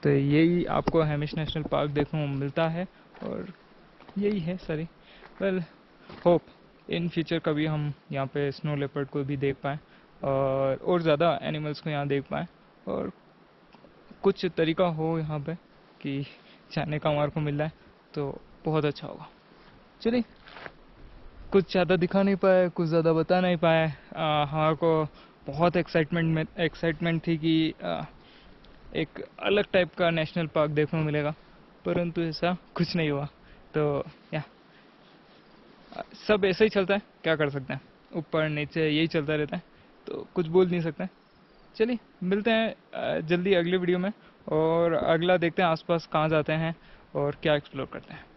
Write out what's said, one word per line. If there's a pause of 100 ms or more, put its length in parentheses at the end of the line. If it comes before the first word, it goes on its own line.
तो
यही
आपको
Hamish
National
Park
देखने
को
मिलता
है (340)
और (720)
यही
है
sorry। (540)
Well, (640)
hope (500)
in
future
कभी
हम (200)
यहाँ
पे
Snow
Leopard
को
भी
देख
पाएँ (460)
और,
और
ज़्यादा
animals
को
यहाँ
देख
पाएँ (420)
और (1080)
कुछ
तरीका
हो
यहाँ
पे (480)
कि (460)
जाने
का
हमारे
को
मिल
रहा
है, (420)
तो (240)
बहुत
अच्छा
होगा। (760)
चलिए, (1300)
कुछ
ज़्यादा
दिखा
नहीं
पाए,
कुछ
ज़्यादा
बता
नहीं
पाए। (220)
आ,
हमारे
को (380)
बहुत
excitement
में, (160)
excitement
थी
कि, (100)
आ, (920)
एक (340)
अलग
type
का
national
park
देखने
को
मिलेगा, (500)
परंतु
ऐसा (180)
कुछ
नहीं
हुआ। (500)
तो (300)
या, (1900)
सब
ऐसे
ही
चलता
है, (200)
क्या
कर
सकते
हैं, (340)
ऊपर
नीचे
यही
चलता
रहता
है, (440)
तो
कुछ
बोल
नहीं
सकते। (720)
चलिए, (240)
मिलते
हैं, (200)
अ,
जल्दी
अगले
video
में (400)
और
अगला
देखते
हैं
आसपास
कहाँ
जाते
हैं (380)
और
क्या
explore
करते
हैं। (120)